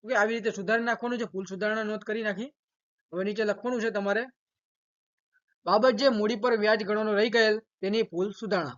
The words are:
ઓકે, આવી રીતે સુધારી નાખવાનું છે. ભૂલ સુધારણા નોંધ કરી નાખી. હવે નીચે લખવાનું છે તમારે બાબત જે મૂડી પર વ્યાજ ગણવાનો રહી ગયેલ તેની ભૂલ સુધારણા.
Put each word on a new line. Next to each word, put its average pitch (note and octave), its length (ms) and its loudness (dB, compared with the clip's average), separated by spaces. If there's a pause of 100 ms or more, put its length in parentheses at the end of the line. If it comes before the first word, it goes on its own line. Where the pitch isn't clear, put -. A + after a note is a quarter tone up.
ઓકે, A#3+ 100 -4
આવી A3 200 2
રીતે A3+ 160 -2
સુધારી G3+ 320 -2
નાખવાનું A#3+ 360 -4
છે. A#3 60 -4
ભૂલ F#3+ 200 -8
સુધારણા G#3 380 -4
નોંધ G#3+ 200 -6
કરી A3 200 -6
નાખી. G#3+ 300 -6 (600)
હવે F3+ 120 -4
નીચે G#3+ 200 -2
લખવાનું A3 380 -2
છે A3+ 80 0
તમારે G3+ 360 -2 (1400)
બાબત A3 260 6
જે B3+ 180 2
મૂડી G#3+ 280 2
પર A#3 220 0
વ્યાજ G#3+ 260 2
ગણવાનો G#3+ 300 0
રહી G#3+ 160 4
ગયેલ A3 280 4
તેની G#3+ 440 -2
ભૂલ F#3+ 300 -2
સુધારણા. F3+ 460 -4